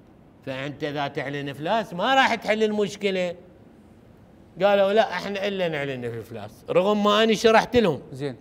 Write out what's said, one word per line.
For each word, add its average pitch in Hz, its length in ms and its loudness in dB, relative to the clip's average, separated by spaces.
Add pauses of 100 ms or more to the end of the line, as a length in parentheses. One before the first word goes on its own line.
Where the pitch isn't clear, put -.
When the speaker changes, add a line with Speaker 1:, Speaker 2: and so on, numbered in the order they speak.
(460)
Speaker 1:
فأنت 139 380 -8
إذا 143 240 -4
تعلن 143 420 -6
إفلاس 180 440 -4
ما 214 220 0
راح 240 200 4
تحل 214 280 -2
المشكلة." 196 720 -2 (1300)
قالوا: 202 300 4
"لا، 214 180 4
إحنا 196 360 -6
إلا 185 200 -2
نعلن 139 380 -4
الإفلاس"، 113 460 -10 (180)
رغم 202 340 2
ما 208 200 4
أنا 226 100 4
شرحت 220 440 4
لهم. 175 220 2 (140)
Speaker 2:
زين. 135 280 -8